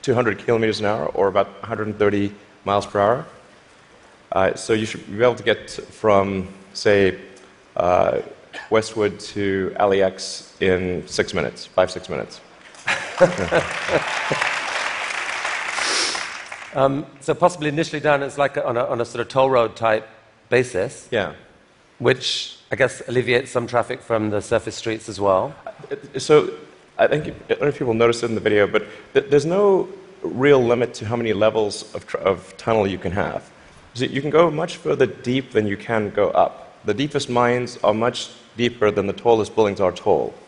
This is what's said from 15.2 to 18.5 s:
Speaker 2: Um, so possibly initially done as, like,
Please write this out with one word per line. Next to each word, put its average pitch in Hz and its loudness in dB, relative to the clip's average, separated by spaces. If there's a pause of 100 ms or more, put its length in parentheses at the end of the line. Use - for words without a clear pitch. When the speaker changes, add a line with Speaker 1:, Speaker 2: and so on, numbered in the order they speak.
Speaker 2:
Um, 139 2 (140)
so 156 -2
possibly 170 2
initially 151 -2
done 147 2
as, 135 -8
like, 143 0